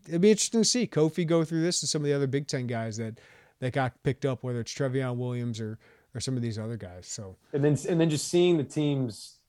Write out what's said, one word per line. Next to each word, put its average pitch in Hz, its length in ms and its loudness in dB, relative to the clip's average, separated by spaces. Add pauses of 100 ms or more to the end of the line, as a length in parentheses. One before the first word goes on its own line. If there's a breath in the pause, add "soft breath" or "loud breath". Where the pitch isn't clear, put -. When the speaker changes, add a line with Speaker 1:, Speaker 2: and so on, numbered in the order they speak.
Speaker 1:
it'll 165 140 -2
be 208 100 8
interesting 220 300 2
to 214 40 6
see 247 220 2
Kofi 156 400 2
go 165 160 4
through 160 200 0
this 170 200 0
and 143 60 -4
some 151 140 -2
of 143 40 -2
the 143 60 2
other 139 160 0
Big 143 180 -2
Ten 127 200 -4
guys 113 320 -4
that, 113 200 -6 (400 soft breath)
that 127 140 -4
got 131 320 -2
picked 135 200 -2
up, 131 200 -2
whether 123 160 -2
it's 113 120 -8
Trevion 131 440 -2
Williams 120 440 -4
or, 110 180 -8 (360 soft breath)
or 123 60 -8
some 131 160 -4
of 120 60 -2
these 113 160 -4
other 113 180 -6
guys. 90 320 -14
So 95 280 -12 (160)
Speaker 2:
And 143 120 2
then, 147 120 6 (120)
and 175 120 2
then 165 100 6
just 151 180 -2
seeing 175 300 4
the 143 60 0
teams 139 720 -2 (140)